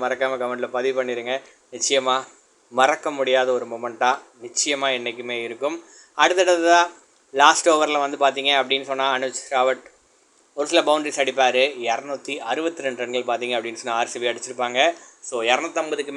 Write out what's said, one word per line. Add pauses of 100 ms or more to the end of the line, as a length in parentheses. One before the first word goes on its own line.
மறக்காம
கமெண்ட்ல
பதிவு
பண்ணிருங்க. (380)
நிச்சயமா (560)
மறக்க
முடியாத
ஒரு
மொமெண்ட்டா (340)
நிச்சயமா
என்னைக்குமே
இருக்கும். (400)
அடுத்தடுத்ததா (600)
லாஸ்ட்
ஓவர்ல
வந்து
பார்த்தீங்க
அப்படின்னு
சொன்னா
அனுஜ்
ராவத் (680)
ஒரு
சில
பவுண்டரிஸ்
அடிப்பாரு. (300)
இரநூத்தி (160)
அறுபத்தி
ரெண்டு
ரன்கள்
பார்த்தீங்க
அப்படின்னு
சொன்னா
ஆர்
சி
பி
அடிச்சிருப்பாங்க. (480)
So (160)
இரநூத்தம்பதுக்கு